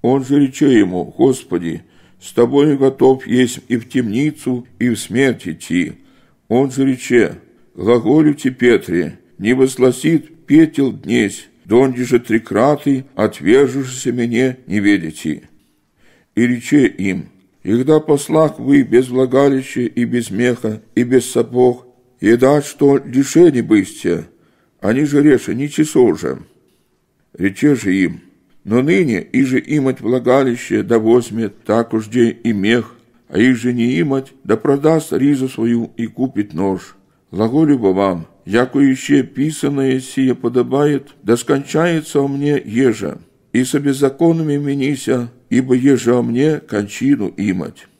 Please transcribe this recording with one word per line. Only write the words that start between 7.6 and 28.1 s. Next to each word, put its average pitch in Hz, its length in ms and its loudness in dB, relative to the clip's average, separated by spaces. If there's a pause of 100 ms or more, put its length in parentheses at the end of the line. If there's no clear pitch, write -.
"Глаголю 120 580 2
ти, 135 160 -4
Петре, 95 720 0 (180)
не 107 160 -2
возгласит 131 920 0
петел 143 460 4
днесь, 104 560 -4 (160)
донде 127 400 2
же 120 160 2
три 113 200 0
краты 135 680 0 (100)
отвержешься 127 960 0
мне 120 460 -2 (100)
не 101 140 -2
ведите". 82 600 -2 (920)
И 117 100 2
рече 123 420 2
им: 92 420 -6 (340)
"Игда 131 360 2
послах 156 600 0
вы 135 240 2
без 123 260 2
влагалища 131 720 0
и 120 240 -2
без 117 260 -4
меха, 113 500 -4 (140)
и 123 80 2
без 123 260 2
сапог, 120 580 0 (320)
и 110 160 4
дать, 139 300 2
что 139 320 2
лишени 135 640 2
бысте, 95 680 -2 (520)
они 120 260 0
же 143 160 2
реше, 139 340 2
не 143 140 -6
часов 127 500 2
же". 67 200 -8 (1000)
Рече 101 380 0
же 98 180 -2
им: 87 280 -2 (420)